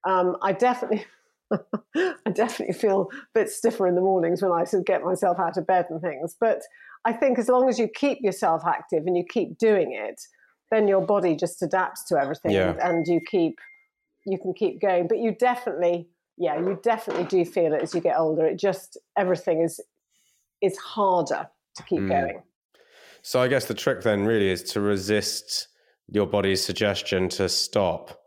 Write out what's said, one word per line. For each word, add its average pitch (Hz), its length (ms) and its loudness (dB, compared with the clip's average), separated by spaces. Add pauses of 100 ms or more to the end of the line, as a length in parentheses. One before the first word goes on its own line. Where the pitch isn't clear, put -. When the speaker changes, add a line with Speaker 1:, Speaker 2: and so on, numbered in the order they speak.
Speaker 1:
Um, 180 360 2
I 196 100 0
definitely, 247 540 0 (240)
<laughs> - 640 -8
I 339 380 -2
definitely 226 400 -2
feel 190 400 2
a - 20 -16 (180)
bit 214 160 2
stiffer 226 380 0
in 180 80 2
the 180 60 2
mornings 185 400 2
when 190 100 2
I 170 140 2
sort 190 160 0
of 180 60 -4
get 185 180 0
myself 180 340 0
out 170 160 -2
of 175 120 -4
bed 180 220 2
and 160 120 -8
things. 160 360 -6
But 226 260 0 (420)
I 233 80 0
think 240 260 2
as 220 80 -2
long 254 220 4
as 214 100 -2
you 220 80 2
keep 285 340 -2
yourself 180 440 0
active 156 420 -2
and 180 80 0
you 175 80 0
keep 175 340 -4
doing 208 360 2
it, 107 260 -8 (520)
then 214 160 4
your 196 180 4
body 185 300 2
just 165 260 -4
adapts 185 440 -2
to 170 120 0
everything 139 340 -2
Speaker 2:
Yeah. 92 200 2
Speaker 1:
and, - 100 -4
and 165 260 0
you 170 140 2
keep, 165 380 0 (680)
you 190 140 -4
can 185 140 -6
keep 180 280 -2
going. 180 260 2
But 220 120 -2
you 226 200 0
definitely, 175 680 0 (300)
yeah, 156 200 -2
you 180 240 -2
definitely 196 440 -2
do 175 200 2
feel 165 280 0
it 147 100 0
as 160 100 -8
you 170 80 0
get 147 160 0
older. 160 300 2
It 160 100 0
just, - 400 -4 (180)
everything 175 460 0
is, 165 180 -2 (840)
is 190 160 0
harder 185 680 0 (300)
to - 60 -18
keep 170 180 -2
Speaker 2:
Mm. 98 80 -2
Speaker 1:
going. 85 340 -2 (800)
Speaker 2:
So - 180 -2
I 127 80 4
guess 131 180 2
the 120 80 -4
trick 120 280 -2
then 104 240 2
really 107 240 4
is 87 140 -2 (100)
to 104 80 -2
resist 101 840 -2 (420)
your 101 160 2
body's 95 360 2
suggestion 95 680 0
to 92 180 -2
stop - 800 -2